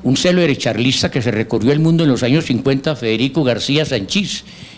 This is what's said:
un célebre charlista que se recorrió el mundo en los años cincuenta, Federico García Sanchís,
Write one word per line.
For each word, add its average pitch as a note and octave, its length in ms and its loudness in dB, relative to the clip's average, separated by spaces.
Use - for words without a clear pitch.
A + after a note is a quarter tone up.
un B2+ 120 2
célebre F3 400 2
charlista B2 540 -2
que C3+ 100 -2
se A2+ 120 0
recorrió A2+ 400 0
el D3+ 80 2
mundo E3 240 2
en D3 60 4
los A#2 120 0
años C#3+ 220 2
cincuenta, C3+ 500 0
Federico A#2+ 480 0
García C#3 420 0
Sanchís, C#3+ 600 -4